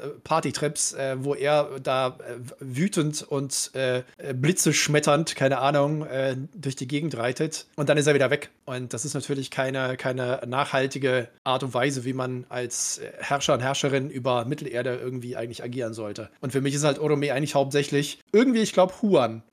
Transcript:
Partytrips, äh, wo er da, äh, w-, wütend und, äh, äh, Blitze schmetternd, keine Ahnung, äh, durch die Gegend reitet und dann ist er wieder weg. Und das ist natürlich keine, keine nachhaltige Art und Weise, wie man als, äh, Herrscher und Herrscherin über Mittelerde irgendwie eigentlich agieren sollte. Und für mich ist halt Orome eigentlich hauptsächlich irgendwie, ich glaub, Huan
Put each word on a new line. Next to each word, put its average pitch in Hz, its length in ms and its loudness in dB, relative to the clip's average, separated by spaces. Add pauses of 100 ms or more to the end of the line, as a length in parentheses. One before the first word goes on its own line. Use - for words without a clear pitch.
(240)
Partytrips, 151 720 0
äh, 135 260 -4
wo 139 140 0
er 143 480 2
da, 131 380 0
äh, 120 180 -10
w-, 120 220 -14
wütend 147 640 -2
und, - 520 -4
äh, 127 240 0 (180)
äh, 139 180 -8
Blitze 151 380 2
schmetternd, 147 640 4
keine 135 220 2
Ahnung, 147 480 2
äh, 131 300 -2 (180)
durch 139 220 -6
die 131 120 -8
Gegend 143 300 -2
reitet 131 480 -2 (100)
und 147 140 0
dann 143 80 6
ist 143 80 4
er 147 80 6
wieder 131 160 4
weg. 147 200 -2 (140)
Und 127 300 -8
das 120 100 -6
ist 147 100 -6
natürlich 135 360 -4
keine, 131 460 -2
keine 127 500 -2
nachhaltige 131 840 0 (140)
Art 131 220 0
und 127 100 -6
Weise, 131 300 0
wie 131 80 -4
man 127 360 -4
als, - 500 -4
äh, - 200 -12
Herrscher 143 360 2
und 123 60 0
Herrscherin 135 500 0
über 123 340 0
Mittelerde 127 580 -4
irgendwie 123 340 -8
eigentlich 117 280 -8
agieren 123 300 -6
sollte. 107 340 -8 (120)
Und 127 120 -6
für 135 80 2
mich 139 140 0
ist 143 100 0
halt 147 140 4
Orome 147 340 2
eigentlich 139 220 0
hauptsächlich 143 640 2 (140)
irgendwie, 233 280 6
ich 202 120 0
glaub, 185 300 4
Huan 123 400 4 (100)